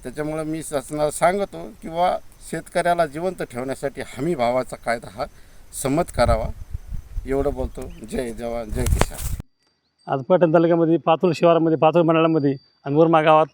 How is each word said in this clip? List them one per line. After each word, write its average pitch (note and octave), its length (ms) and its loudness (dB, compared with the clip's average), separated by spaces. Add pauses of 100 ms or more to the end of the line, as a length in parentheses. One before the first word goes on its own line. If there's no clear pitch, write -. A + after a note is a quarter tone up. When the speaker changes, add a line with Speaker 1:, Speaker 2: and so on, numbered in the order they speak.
Speaker 1:
त्याच्यामुळं D3+ 420 -8
मी D#3 180 -8
शासनाला D3+ 480 -4
सांगतो F3+ 600 -2 (120)
किंवा F3 340 -2 (340)
शेतकऱ्याला E3+ 560 -2
जिवंत E3+ 360 -6
ठेवण्यासाठी C3+ 580 -8
हमी C3+ 340 -4
भावाचा B2+ 420 -2
कायदा A#2 320 -6 (100)
हा C3 60 -4 (580)
संमत C#3+ 220 0 (120)
करावा, A#2 320 2 (800)
एवढं C3+ 280 0
बोलतो. B2 380 -8 (200)
जय B2 180 -6
जवान, A#2 400 -8
जय B2 140 -4
किसान. - 520 -2 (720)
Speaker 2:
आज C#3 220 -2
पैठण E3+ 260 4
तालुक्यामध्ये E3+ 420 4
पाचोल E3 400 2
शिवारामध्ये, E3 420 4
पाचोल D#3 240 4
मंडळामध्ये D#3+ 520 4 (300)
आणि C#3 100 -4
मुरमा E3 280 6
गावात D#3 320 6